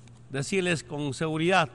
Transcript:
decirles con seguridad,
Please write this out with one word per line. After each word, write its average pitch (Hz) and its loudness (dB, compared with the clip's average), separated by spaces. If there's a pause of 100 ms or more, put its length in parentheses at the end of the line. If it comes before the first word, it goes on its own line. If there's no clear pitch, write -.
(280)
decirles 175 0
con 143 -4
seguridad, 160 2